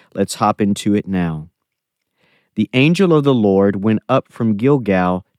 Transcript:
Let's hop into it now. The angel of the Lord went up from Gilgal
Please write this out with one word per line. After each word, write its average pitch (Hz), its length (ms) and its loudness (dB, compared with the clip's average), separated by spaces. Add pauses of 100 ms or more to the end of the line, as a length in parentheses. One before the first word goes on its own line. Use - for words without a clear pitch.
(140)
Let's 98 200 -4
hop 107 260 -2
into 101 360 -2
it 104 100 -4
now. 85 420 -4 (1080)
The 107 160 -2
angel 165 400 2
of 151 100 4
the 139 120 2
Lord 98 500 2
went 107 240 0
up 127 240 -2
from 110 240 -2
Gilgal 98 680 0 (140)